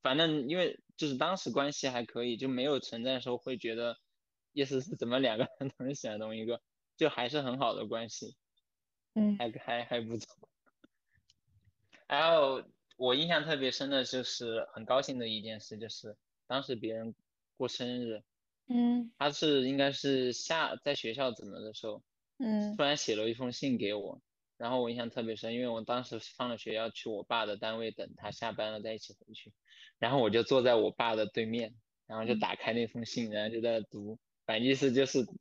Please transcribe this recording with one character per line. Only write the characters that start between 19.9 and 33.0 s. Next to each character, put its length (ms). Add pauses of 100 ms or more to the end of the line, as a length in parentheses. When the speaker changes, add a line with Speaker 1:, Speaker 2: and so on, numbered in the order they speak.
Speaker 1:
是 420
下， 440
在 180
学 180
校 180
怎 140
么 140
的 140
时 120
候， 160 (380)
Speaker 2:
嗯。 380
Speaker 1:
突 60
然 140
写 180
了 140
一 40
封 180
信 260
给 160
我， 280 (360)
然 140
后 100
我 80
印 60
象 140
特 140
别 120
深， 180
因 60
为 80
我 140
当 220
时 160
放 300
了 80
学 160
要 160
去 200
我 140
爸 220
的 120
单 200
位 140
等 240
他 160
下 200
班 200
了 100
再 120
一 40
起 160
回 200
去， 180 (460)
然 140
后 80
我 100
就 140
坐 180
在 140
我 160
爸 240
的 100
对 200
面， 300 (320)
然 100
后 80
就 100
打 200
开 160
那 160
封 180